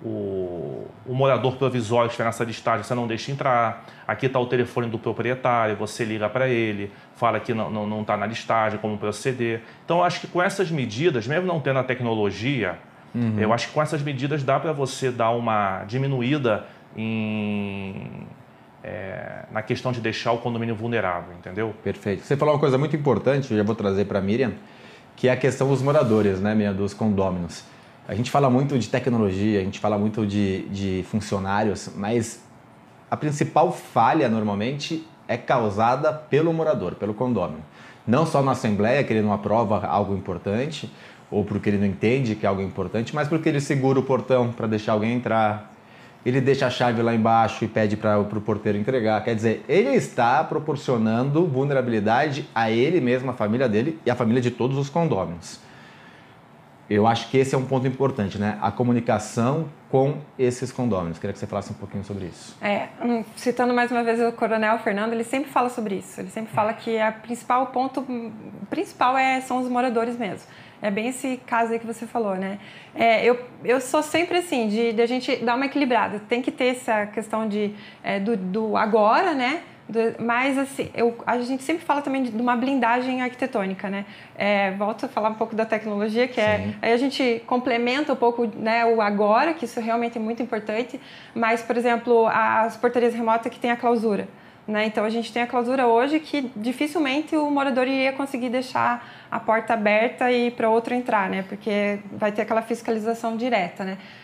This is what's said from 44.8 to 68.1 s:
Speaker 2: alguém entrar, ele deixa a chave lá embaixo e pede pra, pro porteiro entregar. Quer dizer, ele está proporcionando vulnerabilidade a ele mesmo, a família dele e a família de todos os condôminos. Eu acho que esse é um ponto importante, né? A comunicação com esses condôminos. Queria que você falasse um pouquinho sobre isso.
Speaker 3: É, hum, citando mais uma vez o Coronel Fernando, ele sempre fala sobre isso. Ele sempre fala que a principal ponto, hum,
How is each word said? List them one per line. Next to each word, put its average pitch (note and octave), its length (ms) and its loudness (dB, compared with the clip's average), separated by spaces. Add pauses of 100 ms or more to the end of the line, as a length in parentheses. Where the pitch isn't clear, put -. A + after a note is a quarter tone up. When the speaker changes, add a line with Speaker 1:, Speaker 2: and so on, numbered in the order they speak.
Speaker 2:
alguém A2 220 2
entrar, A2 600 0 (500)
ele B2 160 2
deixa C3 280 2
a - 20 2
chave A#2 320 0
lá A#2 100 4
embaixo A2+ 520 4
e G#2 40 -2
pede G#2+ 280 2
pra, G#2 260 2
pro G#2 180 -2
porteiro G#2 380 0
entregar. G#2+ 460 2
Quer A#2 100 0
dizer, A2 340 0
ele G3+ 220 4
está C#3+ 540 4
proporcionando C#3+ 1000 0
vulnerabilidade C3 1120 2
a A2+ 160 2
ele C#3+ 300 4
mesmo, B2+ 280 0
a A#2+ 60 -4
família A#2 340 2
dele B2 380 0
e B2 40 2
a A#2+ 40 2
família A#2+ 260 2
de A#2+ 120 0
todos C3+ 260 -2
os C#3 100 -2
condôminos. F#2+ 680 -2 (1300)
Eu G#2 160 4
acho A#2 240 2
que - 80 0
esse C3 160 4
é C#3+ 60 2
um B2+ 60 0
ponto B2+ 240 0
importante, B2+ 500 -2
né? G#2 240 0
A G2+ 80 2
comunicação B2 1000 0 (220)
com C#3 280 2 (200)
esses B2+ 320 0
condôminos. F#2 480 -2
Queria G2 140 -6
que - 80 -10
você G#2 60 -8
falasse G2 260 -6
um - 20 -8
pouquinho G2 300 -10
sobre F#2+ 220 -8
isso. - 360 -16
Speaker 3:
É, G#3 240 -2 (160)
hum, A#3+ 220 -2 (100)
citando B3 400 0
mais A#3+ 160 0
uma A#3+ 140 0
vez A3+ 160 0
o A#3 100 2
Coronel A3 480 0
Fernando, A3 340 -2
ele A3+ 120 -2
sempre C#4 260 -4
fala B3 180 2
sobre G#3+ 280 -4
isso. F#3+ 240 -10
Ele F#3 100 -10
sempre A3 220 -10
fala A3 200 2
que A3+ 240 -4
a A3 140 2
principal A#3 560 -2
ponto, C4 420 -2
hum, A#3 220 -8 (400)